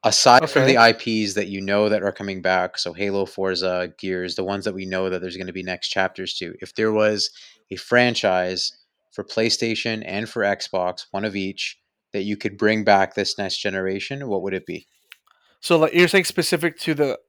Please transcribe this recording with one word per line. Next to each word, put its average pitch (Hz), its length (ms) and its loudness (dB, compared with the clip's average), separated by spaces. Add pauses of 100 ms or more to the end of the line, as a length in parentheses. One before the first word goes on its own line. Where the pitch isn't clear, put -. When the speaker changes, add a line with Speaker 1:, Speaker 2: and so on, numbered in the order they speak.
Speaker 1:
Aside 127 460 6
from 131 140 4
Speaker 2:
Okay. 131 100 6
Speaker 1:
the 123 60 6
I 113 140 8
Ps 110 420 -2
that 101 140 -2
you 98 120 -6
know 101 260 2
that 104 140 0
are 98 100 0
coming 95 300 -8
back, 92 380 0
so 87 140 -4
Halo, 98 340 -2
Forza, 90 720 -4
Gears, 90 360 -6
the 95 80 -4
ones 98 220 -6
that 101 80 -2
we 95 140 -8
know 92 240 -2
that 90 100 -4
there's 90 160 -10
gonna 92 160 -10
be 92 80 -8
next 90 280 -8
chapters 95 500 -2
to, 85 200 -10
if - 140 -14
there 110 180 0
was 107 380 2 (400)
a 95 60 -10
franchise 92 960 0 (400)
for 101 120 -10
PlayStation 113 840 -2
and 101 220 -6
for 113 140 -6
Xbox, 92 720 -2
one 98 120 -4
of 101 120 -4
each, 98 420 -6 (360)
that 98 100 -2
you 104 120 -2
could 101 220 -8
bring 107 260 2
back 98 300 4
this - 240 -2
next 98 220 -4
generation, 98 680 -4
what 98 140 -2
would 95 140 -4
it 90 100 -6
be? 82 220 -12 (720)
Speaker 2:
So, 170 180 2
like, 156 160 4
you're 175 140 6
saying 190 180 4
specific 165 540 -2
to 156 160 -2
the 139 340 0